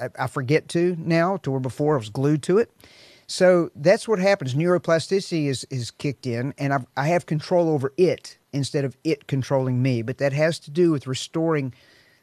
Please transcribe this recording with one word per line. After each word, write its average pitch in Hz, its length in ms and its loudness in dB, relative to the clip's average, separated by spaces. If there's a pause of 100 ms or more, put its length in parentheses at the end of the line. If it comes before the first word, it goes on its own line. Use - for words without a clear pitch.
I, 123 240 -6
I - 20 -4
forget 139 420 -2
to 175 300 -2
now, 165 400 0
to - 120 -6
where 135 100 -2
before 147 360 0
I - 20 0
was 107 100 -8
glued 143 360 0
to 185 140 2
it. 233 120 0 (560)
So 180 480 4
that's 175 320 2
what 214 120 0
happens. 185 360 0
Neuroplasticity 170 920 0
is, 135 240 -4
is 123 200 -6
kicked - 360 -6
in, 123 320 -4
and 139 140 -2
I've, 131 140 -2 (100)
I 139 120 0
have 170 180 0
control 170 420 0
over 139 280 0
it - 420 0 (140)
instead 139 320 -2
of 127 180 -6
it 156 240 -2
controlling 131 560 0
me. 123 200 0
But 123 160 -6
that 139 140 0
has 156 280 0
to - 100 -18
do 165 220 4
with 143 140 -2
restoring 147 680 -2 (480)